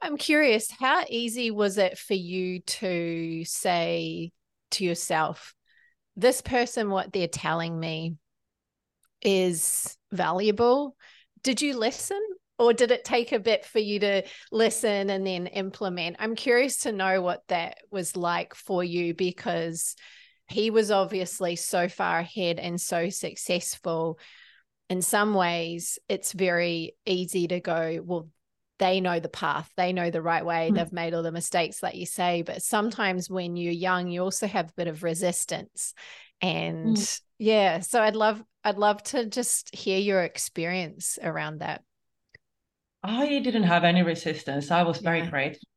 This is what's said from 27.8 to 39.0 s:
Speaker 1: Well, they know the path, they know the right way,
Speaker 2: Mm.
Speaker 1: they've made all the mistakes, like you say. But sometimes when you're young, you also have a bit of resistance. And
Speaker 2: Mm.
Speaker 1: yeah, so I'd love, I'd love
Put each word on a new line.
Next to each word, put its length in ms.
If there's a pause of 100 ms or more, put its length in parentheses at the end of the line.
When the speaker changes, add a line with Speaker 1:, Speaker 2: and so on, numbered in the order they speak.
Speaker 1:
Well, 240 (540)
they 180
know 200
the 80
path, 480
they 160
know 180
the 100
right 240
way, 240
Speaker 2:
Mm. 60
Speaker 1:
they've 180
made 220
all 80
the 80
mistakes, 540
like 100
you 100
say. 380
But 200
sometimes 680
when 240
you're 180 (160)
young, 220
you 140
also 240
have 220
a 60
bit 120
of 160
resistance. 920 (460)
And 560
Speaker 2:
Mm. 240 (180)
Speaker 1:
yeah, 400
so 240
I'd 140
love, 260 (220)
I'd 140
love 260